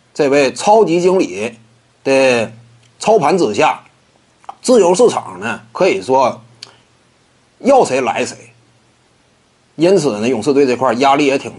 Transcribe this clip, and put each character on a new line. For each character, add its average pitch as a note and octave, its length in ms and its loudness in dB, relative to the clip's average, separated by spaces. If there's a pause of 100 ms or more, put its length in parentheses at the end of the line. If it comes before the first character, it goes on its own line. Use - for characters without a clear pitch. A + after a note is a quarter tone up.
(120)
这 D3+ 160 -2
位 C#3 240 2
超 G#3+ 320 2
级 E3+ 160 0
经 F#3 200 2
理 A2+ 320 -6 (500)
的 C3 480 0 (480)
操 A3 180 0
盘 E3+ 220 0
之 B2 160 -2
下， D3 260 0 (800)
自 B3 200 2
由 F3 120 4
市 G#3+ 160 4
场 F#2+ 300 -6
呢， G#2 220 -8 (100)
可 - 180 -2
以 C3 140 -2
说 B2+ 400 -2 (1200)
要 B3+ 240 2
谁 B2+ 160 -2
来 B2 260 -4
谁， A#2 100 -14 (1400)
因 F3 200 2
此 C#3 220 -2
呢， A2 100 -4
勇 A#2 140 -2
士 D3 100 0
队 C#3 140 2
这 B2 80 -2
块 B2 200 -2
压 C#3 200 2
力 D3 120 0
也 C3+ 120 0
挺 A2 200 -12